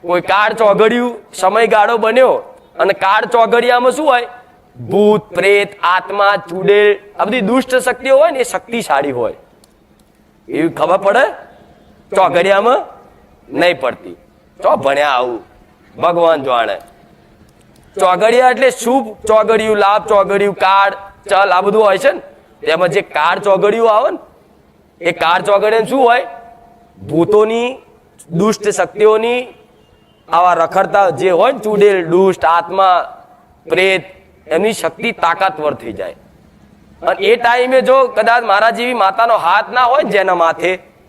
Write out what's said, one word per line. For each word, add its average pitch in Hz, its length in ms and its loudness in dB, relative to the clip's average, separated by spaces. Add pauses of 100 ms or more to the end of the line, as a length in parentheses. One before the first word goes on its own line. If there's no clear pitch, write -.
કોઈ 175 200 -2
કાળ 208 320 0
ચોગડિયું 220 640 0 (140)
સમયગાળો 214 640 0
બન્યો 226 340 2 (480)
અને 190 140 0
કાળ 196 320 0
ચોગડિયામાં 240 680 2
શું 302 160 -4
હોય? 240 200 0 (600)
ભૂત, 208 320 2
પ્રેત, 202 640 -2
આત્મા, 190 520 0
ચુડેલ, 202 640 0 (200)
આ 170 60 0
બધી 247 160 -2
દુષ્ટ 247 340 -2
શક્તિઓ 254 420 0
હોય 320 140 4
ને, 269 80 -8
એ 240 40 0
શક્તિશાળી 156 680 -4
હોય. 120 220 -6 (1160)
એવી 160 200 -4
ખબર 170 280 -2
પડે? 220 340 0 (840)
ચોગડિયામાં 196 720 2 (640)
નહીં 156 300 -2
પડતી. 107 340 -8 (500)
ચો 277 120 2
ભણ્યા 139 340 0
આવું? 123 340 -4 (580)
ભગવાન 165 420 0
જાણે. 117 360 -2 (1200)
ચોગડિયા 214 500 2
એટલે 254 220 2
શુભ 233 440 -4 (120)
ચોગડિયું, 220 500 2
લાભ 208 300 0
ચોગડિયું, 202 460 0
કાળ, 196 380 2 (380)
ચલ, 196 220 2
આ 180 100 2
બધું 202 220 2
હોય 196 140 2
છે 262 140 2
ને. 349 80 -6 (480)
તેમાં 170 220 0
જે 185 120 0
કાળ 170 380 -2
ચોગડિયું 202 520 2
આવે 240 180 2
ને, 349 80 -6 (880)
એ 175 60 0
કાળ 170 300 0
ચોગડિયામાં 208 460 0
શું 269 160 0
હોય? 247 240 2 (840)
ભૂતોની, 214 680 0 (520)
દુષ્ટ 202 400 -2
શક્તિઓની, 220 800 0 (840)
આવા 175 200 4
રખડતા 180 560 0
જે 165 200 -2
હોય 190 220 2
ને, 262 80 -6
ચુડેલ, 202 460 2
દુષ્ટ, 180 400 0
આત્મા, 170 800 0 (460)
પ્રેત, 185 360 0 (420)
એમની 185 260 -2
શક્તિ 147 380 -6
તાકાતવર 170 600 -2
થઈ 117 200 -14
જાય. 90 220 -12 (920)
અને 190 180 -4
એ 214 100 4
ટાઈમે 247 460 2
જો 254 260 4
કદાચ 233 360 0
મારા 208 260 2
જેવી 240 240 -4
માતાનો 220 440 0
હાથ 196 320 0
ના 247 140 0
હોય 262 200 0
ને 226 60 -4
જેના 190 260 0
માથે 165 600 -2 (140)